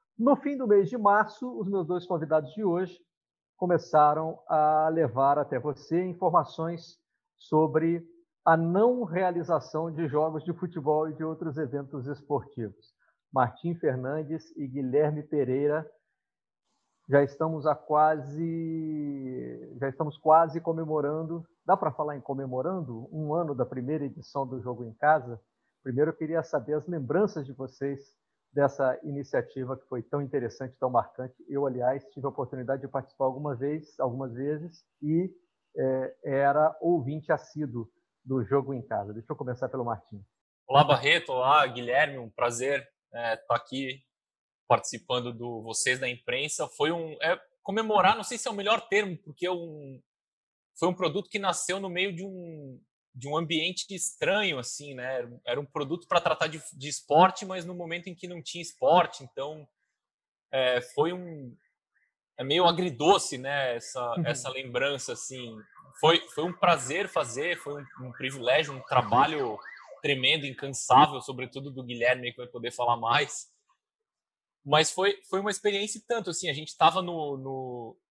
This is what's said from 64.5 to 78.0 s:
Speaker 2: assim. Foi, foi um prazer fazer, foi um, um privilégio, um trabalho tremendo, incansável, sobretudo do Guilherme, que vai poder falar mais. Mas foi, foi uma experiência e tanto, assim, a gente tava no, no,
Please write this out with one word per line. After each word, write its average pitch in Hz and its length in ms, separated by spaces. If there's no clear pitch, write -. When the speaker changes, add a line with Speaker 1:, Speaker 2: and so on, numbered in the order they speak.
Speaker 2:
assim. 117 440
Foi, 165 220
foi 170 80
um 175 100
prazer 165 540
fazer, 147 500
foi 147 240
um, 127 260
um 123 40
privilégio, 135 640
um 131 80
trabalho 123 760
tremendo, 143 460
incansável, 139 760
sobretudo 135 500
do 131 120
Guilherme, 123 480
que - 60
vai 123 80
poder 120 260
falar 120 240
mais. 120 520
Mas 151 280
foi, 196 360
foi 190 120
uma 202 100
experiência 208 480
e - 80
tanto, 226 240
assim, 165 220
a - 20
gente 156 240
tava 170 240
no, 160 340
no, 127 640